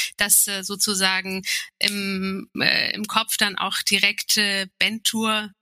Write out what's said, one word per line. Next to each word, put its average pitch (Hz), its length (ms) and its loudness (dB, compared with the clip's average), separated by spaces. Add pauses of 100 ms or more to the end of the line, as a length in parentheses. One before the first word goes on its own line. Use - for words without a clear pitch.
(180)
dass, - 280 6
äh, 196 160 -4
sozusagen 190 800 0 (380)
im, 95 680 -2 (120)
äh, - 340 2
im 214 120 -6
Kopf - 320 -2
dann 202 200 0
auch 196 240 -2
direkt, 202 540 0
äh, 196 320 0 (100)
Bentour 220 720 -2 (120)